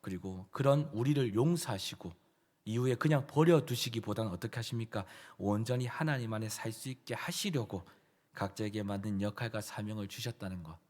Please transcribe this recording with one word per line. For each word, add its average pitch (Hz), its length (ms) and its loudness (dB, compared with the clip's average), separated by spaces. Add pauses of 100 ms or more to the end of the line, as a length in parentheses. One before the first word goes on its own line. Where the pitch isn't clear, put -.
그리고 92 500 -6
그런 139 420 4
우리를 123 400 2
용서하시고 120 800 0 (520)
이후에 120 300 2
그냥 151 320 4
버려두시기보다는 117 1040 4
어떻게 107 260 -4
하십니까? 113 480 -4 (320)
온전히 113 500 0
하나님 127 460 -2
안에 110 160 -2
살 - 220 -4
수 - 180 -10
있게 123 240 -8
하시려고 131 720 -2 (480)
각자에게 104 500 -2
맞는 98 380 0
역할과 104 400 -2
사명을 104 460 -6
주셨다는 95 560 -6
것. 80 140 -12 (120)